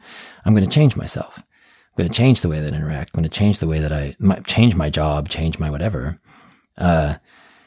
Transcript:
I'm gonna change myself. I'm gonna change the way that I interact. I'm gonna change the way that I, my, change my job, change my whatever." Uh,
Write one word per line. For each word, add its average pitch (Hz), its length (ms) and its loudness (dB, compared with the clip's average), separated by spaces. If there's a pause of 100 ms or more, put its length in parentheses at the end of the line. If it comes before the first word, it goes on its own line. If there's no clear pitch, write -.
(460)
I'm 110 80 4
gonna 98 140 4
change 151 300 4
myself. - 420 -8
I'm - 640 -10
gonna 85 100 0
change 123 280 4
the 87 80 0
way 76 100 -4
that 73 140 -4
I 73 40 -4
interact. 76 360 -6
I'm - 60 -4
gonna 80 100 0
change 101 300 0
the 80 80 -2
way 78 120 0
that 76 140 -2
I, 71 260 -6
my, 98 220 2
change 117 340 2
my 76 140 0
job, 76 400 -2
change 80 300 -4
my 78 120 -2
whatever." 73 480 -4 (580)
Uh, 80 380 0 (520)